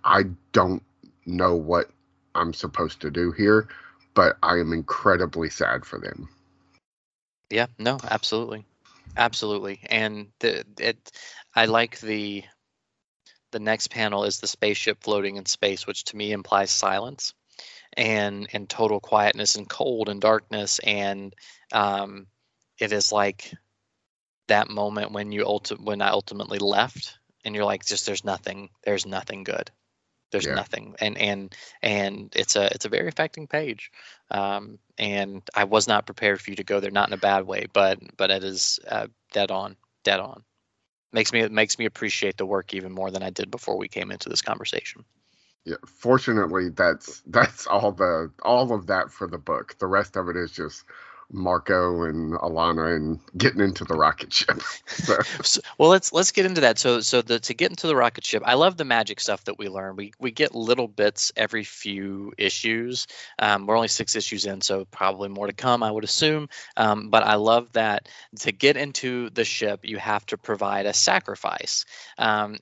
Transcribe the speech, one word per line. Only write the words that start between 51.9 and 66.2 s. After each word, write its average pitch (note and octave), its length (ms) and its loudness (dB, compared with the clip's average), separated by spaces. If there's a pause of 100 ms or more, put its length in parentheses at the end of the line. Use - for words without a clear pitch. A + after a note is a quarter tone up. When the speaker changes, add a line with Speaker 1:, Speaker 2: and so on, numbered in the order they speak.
Speaker 1:
and D#2+ 340 -2
Alana E2 560 2
and D#2 240 -2 (180)
getting G2+ 240 0
into F#2+ 240 0
the E2+ 80 -4
rocket D2+ 400 0
ship. - 340 0
<laughs> - 40 -8 (160)
So. - 340 0
Speaker 2:
<laughs> - 220 -6
So, - 180 2 (160)
well, D#3+ 120 8
let's, F#3 220 6
let's F3+ 200 2
get F#3+ 140 2
into F3+ 160 0
that. A#2 180 6
So, A#2+ 200 4
so A#2+ 220 2
the, A2+ 180 0
to B2 140 -6
get D#3+ 160 0
into E3+ 180 -6
the D3+ 80 2
rocket A#2+ 300 2
ship, G#2+ 200 0
I B2 100 6
love F3 220 6
the D#3 60 -2
magic A#2 360 0
stuff - 260 -4
that G2+ 120 -6
we G#2 120 -8
learn. F#2+ 260 -8
We, G2+ 240 -10
we B2 120 -4
get D3 240 0
little A#2 320 2
bits G#2 500 0
every A2 260 -2
few G2 720 -10
issues. A2+ 720 -2 (300)
Um, G2+ 280 2
we're G#2+ 100 4
only A2+ 120 4
six - 280 -2
issues G#2 300 -4
in, F#2+ 160 -6
so G2 240 -2
probably G2 440 -2
more G2 180 -6
to G2 60 -6
come, A#2+ 300 0
I G#2+ 80 0
would G#2+ 120 -4
assume. D3+ 460 0 (260)